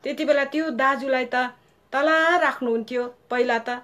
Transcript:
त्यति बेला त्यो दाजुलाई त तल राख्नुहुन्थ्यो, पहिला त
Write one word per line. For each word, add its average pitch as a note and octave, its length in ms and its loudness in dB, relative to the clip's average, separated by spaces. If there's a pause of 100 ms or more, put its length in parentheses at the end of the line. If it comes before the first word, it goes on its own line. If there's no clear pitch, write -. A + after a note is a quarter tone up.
त्यति C#4+ 220 -4
बेला C#4+ 180 4
त्यो D#4 260 -2
दाजुलाई C4+ 560 0
त B3 100 -6 (560)
तल C#4+ 180 2 (300)
राख्नुहुन्थ्यो, B3 760 -2 (140)
पहिला A#3+ 300 2
त A#3 100 -6 (140)